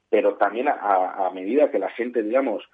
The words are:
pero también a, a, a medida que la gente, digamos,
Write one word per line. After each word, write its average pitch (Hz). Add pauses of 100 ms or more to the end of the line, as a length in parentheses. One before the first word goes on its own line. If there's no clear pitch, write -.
pero 104
también 113
a, 143
a, 92
a 90
medida 107
que 104
la 95
gente, 120
digamos, 113 (100)